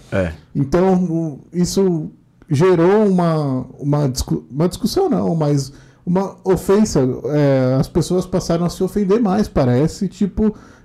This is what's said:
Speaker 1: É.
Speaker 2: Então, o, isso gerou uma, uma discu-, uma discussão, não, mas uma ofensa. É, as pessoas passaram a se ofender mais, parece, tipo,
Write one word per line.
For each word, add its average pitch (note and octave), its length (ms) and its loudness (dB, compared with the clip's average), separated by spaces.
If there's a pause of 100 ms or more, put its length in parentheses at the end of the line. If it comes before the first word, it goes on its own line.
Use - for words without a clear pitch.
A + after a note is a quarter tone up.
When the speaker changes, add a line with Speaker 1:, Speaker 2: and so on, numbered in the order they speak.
(120)
Speaker 1:
É. F#2 200 -2 (220)
Speaker 2:
Então, F3 400 2 (100)
o, D#3+ 360 -6 (120)
isso F3 580 0 (400)
gerou F3+ 580 4
uma, D#3 580 0 (120)
uma D3 300 0
discu-, C#3 420 -4
uma D3+ 180 0
discussão, F4+ 400 -2
não, F#3+ 260 0
mas D3 380 -2 (320)
uma F#3 400 -2
ofensa. F#3+ 560 2 (320)
É, C3+ 480 2
as - 80 -2
pessoas F3+ 380 -2
passaram F3 400 -2
a - 40 -2
se - 120 -6
ofender G3+ 380 0
mais, G#3 280 0
parece, C#3 600 0
tipo, G#3 460 -2 (300)